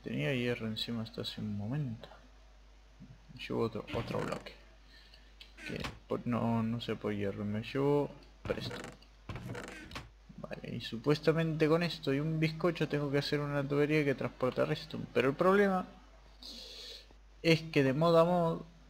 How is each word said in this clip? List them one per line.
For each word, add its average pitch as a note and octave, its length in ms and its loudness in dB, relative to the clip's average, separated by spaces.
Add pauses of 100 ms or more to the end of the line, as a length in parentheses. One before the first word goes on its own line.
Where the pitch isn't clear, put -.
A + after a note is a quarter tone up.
tenía C#3 320 -2
hierro A#2+ 320 -2
encima A2 360 -4
hasta - 180 -8
hace - 200 -8
un G#2+ 160 -4
momento. A#2+ 520 -4 (1300)
Llevo B2 220 -2
otro, A2+ 240 -4 (100)
otro A#2 240 -4
bloque. - 340 -6 (1120)
Que - 140 -6 (260)
por, A#2 200 -2
no, A#2 340 2
no A#2 200 -2
sé A2 140 -4
por G#2+ 180 -4
hierro, G2+ 320 -2
me G#2+ 180 -2
llevo C#3 480 0 (320)
presto. - 320 -4 (1600)
Vale, - 380 -10
y A#2+ 60 -6
supuestamente D#3 880 2
con E3 120 4
esto D#3 320 -2
y C#3 60 2
un D#3+ 200 0
bizcocho D#3+ 500 0
tengo D3 200 0
que C#3 100 2
hacer C#3+ 200 0
una C#3+ 280 -2
tubería D3 360 4
que C#3 100 4
transporta - 520 0
redstone. D3+ 480 -4
Pero A#2+ 160 4
el C#3+ 60 0
problema F#3+ 520 4 (1500)
es D#3+ 220 6
que D#3+ 200 4
de C3 100 6
mod E3 260 6
a E3 60 10
mod, E3+ 360 2 (280)